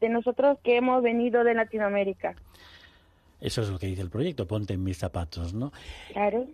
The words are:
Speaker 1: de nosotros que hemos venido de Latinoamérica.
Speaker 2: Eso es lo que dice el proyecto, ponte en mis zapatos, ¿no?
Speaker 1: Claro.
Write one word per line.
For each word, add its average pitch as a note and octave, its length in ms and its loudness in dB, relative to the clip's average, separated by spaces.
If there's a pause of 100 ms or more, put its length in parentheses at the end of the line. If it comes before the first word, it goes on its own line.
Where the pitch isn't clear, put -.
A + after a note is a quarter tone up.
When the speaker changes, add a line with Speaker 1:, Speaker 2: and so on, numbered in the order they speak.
Speaker 1:
de A3+ 80 2
nosotros B3+ 540 2
que A#3+ 140 4
hemos B3+ 260 4
venido A#3 400 2
de A#3 120 4
Latinoamérica. G3+ 800 -2 (1040)
Speaker 2:
Eso - 220 -2
es G2+ 80 -2
lo F#2+ 80 -6
que G2 80 -6
dice F#2 160 -4
el F2+ 80 -8
proyecto, C3 360 -4
ponte G#2 280 -4
en F#2 100 -2
mis F#2+ 140 -2
zapatos, E2+ 560 -6
¿no? B2+ 180 -6 (400)
Speaker 1:
Claro. G#3 420 0